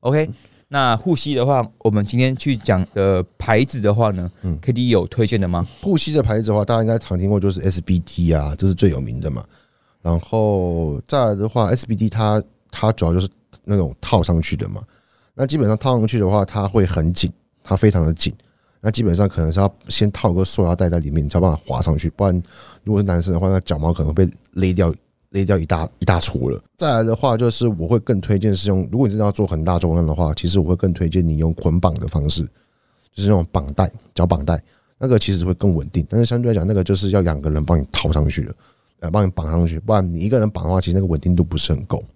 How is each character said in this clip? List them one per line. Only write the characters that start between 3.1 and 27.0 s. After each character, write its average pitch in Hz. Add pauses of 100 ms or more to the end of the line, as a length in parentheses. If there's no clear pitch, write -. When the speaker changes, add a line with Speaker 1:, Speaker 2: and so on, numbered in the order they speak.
Speaker 1:
牌 113
子 139
的 101
话 110
呢， 90 (120)
Speaker 2:
嗯。 87
Speaker 1:
K 127
D 123
有 101
推 113
荐 104
的 92
吗？ 87 (160)
Speaker 2:
护 196
膝 156
的 151
牌 110
子 110
的 104
话， 104
大 120
家 113
应 110
该 113
常 98
听 95
过， 104
就 98
是 92
S 90
B 90
D 85
啊， 73
这 95
是 95
最 92
有 71
名 60
的 78
嘛。 57 (560)
然 85
后 87
再 131
来 104
的 101
话 110
，S 127
B 113
D 110
它， 107 (260)
它 -
主 90
要 82
就 90
是 95 (340)
那 104
种 78
套 98
上 85
去 -
的 -
嘛。 - (520)
那 135
基 151
本 120
上 110
套 131
上 110
去 113
的 98
话， 101
它 98
会 98
很 87
紧， 87 (320)
它 95
非 107
常 90
的 80
紧。 - (500)
那 107
基 110
本 90
上 95
可 -
能 82
是 85
要 98 (180)
先 104
套 101
个 92
塑 95
料 87
袋 87
在 85
里 71
面， 76
你 73
才 87
有 85
办 90
法 80
滑 64
上 80
去， 82
不 101
然 92 (500)
如 107
果 101
是 101
男 87
生 90
的 85
话， 92
那 95
脚 85
毛 80
可 -
能 76
会 90
被 - (200)
勒 92
掉， 87 (380)
勒 98
掉 98
一 82
大， 85 (120)
一 -
大 90
撮 64
了。 65 (200)
再 156
来 113